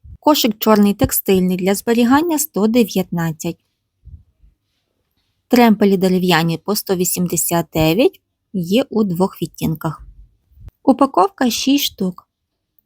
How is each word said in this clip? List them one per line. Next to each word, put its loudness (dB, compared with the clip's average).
Кошик 0
чорний 2
текстильний 0
для -2
зберігання 0
сто -2
дев'ятнадцять. -2
Тремпелі 4
дерев'яні 0
по -6
сто -4
вісімдесят -2
дев'ять, 2
є 0
у 0
двох -2
відтінках. -6
Упаковка 0
шість -2
штук. -8